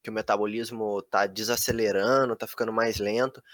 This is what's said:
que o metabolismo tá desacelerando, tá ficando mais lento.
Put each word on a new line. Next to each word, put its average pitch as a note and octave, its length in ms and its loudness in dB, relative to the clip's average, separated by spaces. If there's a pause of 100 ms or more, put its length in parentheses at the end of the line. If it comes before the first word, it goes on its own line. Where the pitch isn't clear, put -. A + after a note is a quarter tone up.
que - 80 -10
o - 20 -10
metabolismo G#2+ 880 -2
tá G2+ 240 2
desacelerando, A2 1080 2
tá - 100 -8
ficando A2+ 260 -4
mais A2+ 280 0
lento. A2+ 420 -2 (120)